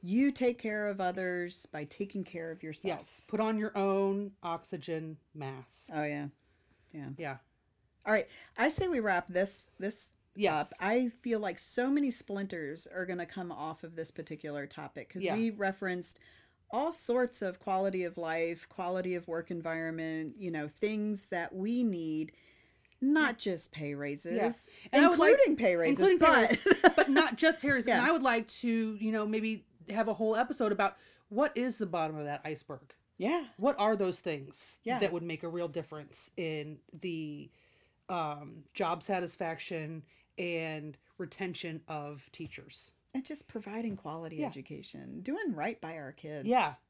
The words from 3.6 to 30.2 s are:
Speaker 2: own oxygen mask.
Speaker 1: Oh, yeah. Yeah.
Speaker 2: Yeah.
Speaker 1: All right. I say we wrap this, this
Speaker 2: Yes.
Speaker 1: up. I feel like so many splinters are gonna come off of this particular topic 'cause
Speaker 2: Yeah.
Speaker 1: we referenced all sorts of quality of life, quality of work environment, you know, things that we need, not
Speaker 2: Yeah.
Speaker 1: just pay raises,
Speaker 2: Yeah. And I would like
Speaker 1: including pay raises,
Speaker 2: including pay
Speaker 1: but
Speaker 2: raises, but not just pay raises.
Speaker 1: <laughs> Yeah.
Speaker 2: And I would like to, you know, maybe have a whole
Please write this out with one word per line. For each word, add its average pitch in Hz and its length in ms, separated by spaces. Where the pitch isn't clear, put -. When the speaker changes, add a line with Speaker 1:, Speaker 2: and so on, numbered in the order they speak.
Speaker 2:
own 196 540
oxygen 160 760
mask. 135 580
Speaker 1:
Oh, 151 120
yeah. 147 220
Yeah. 143 240
Speaker 2:
Yeah. 143 200
Speaker 1:
All 208 80
right. 214 120
I 254 120
say 370 180
we 302 140
wrap 185 260
this, 185 520
this - 340
Speaker 2:
Yes. 160 380
Speaker 1:
up. - 80
I 233 300
feel 226 320
like 190 180
so 247 320
many 285 180
splinters 185 800
are 180 180
gonna 175 200
come 175 260
off 151 320
of 165 140
this 160 120
particular 147 560
topic 143 440
'cause 185 160
Speaker 2:
Yeah. 175 100
Speaker 1:
we 226 140
referenced 190 720
all 302 220
sorts 247 480
of 185 180
quality 190 460
of 165 120
life, 165 520
quality 185 440
of 170 140
work 165 240
environment, 160 840
you 190 140
know, 151 180
things 208 580
that 170 260
we 226 300
need, 160 480
not 277 440
Speaker 2:
Yeah. 202 60
Speaker 1:
just 165 220
pay 147 200
raises, 143 440
Speaker 2:
Yeah. 233 160
And 285 120
I 339 40
would 349 100
like 370 120
Speaker 1:
including 523 260
pay 196 180
raises, 170 240
Speaker 2:
including 359 200
pay 330 60
Speaker 1:
but 302 240
Speaker 2:
raises, - 460
but 302 140
not 277 260
just 320 240
pay 285 120
raises. 240 160
Speaker 1:
<laughs> - 20
Yeah. 214 80
Speaker 2:
And 247 80
I 302 80
would 311 100
like 233 240
to, 226 340
you 220 160
know, 214 160
maybe 220 380
have 214 200
a 214 60
whole 220 200